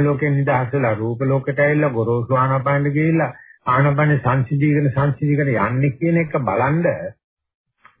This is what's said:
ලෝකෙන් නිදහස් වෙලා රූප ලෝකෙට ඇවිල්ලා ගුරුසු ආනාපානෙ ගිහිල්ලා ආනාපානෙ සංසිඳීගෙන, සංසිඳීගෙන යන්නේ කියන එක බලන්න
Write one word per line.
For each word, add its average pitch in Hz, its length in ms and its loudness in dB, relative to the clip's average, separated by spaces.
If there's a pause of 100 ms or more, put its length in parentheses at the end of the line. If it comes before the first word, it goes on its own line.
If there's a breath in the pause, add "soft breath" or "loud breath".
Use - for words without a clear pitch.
ලෝකෙන් 143 340 0
නිදහස් 131 380 0
වෙලා 127 220 0
රූප 113 280 -4
ලෝකෙට 135 380 -2
ඇවිල්ලා 147 360 2
ගුරුසු 117 400 0
ආනාපානෙ 135 540 0
ගිහිල්ලා 156 420 0 (300 loud breath)
ආනාපානෙ 143 540 2
සංසිඳීගෙන, 143 760 0
සංසිඳීගෙන 143 600 0
යන්නේ 123 400 0
කියන 170 260 0
එක 165 180 0
බලන්න 135 500 0 (1160)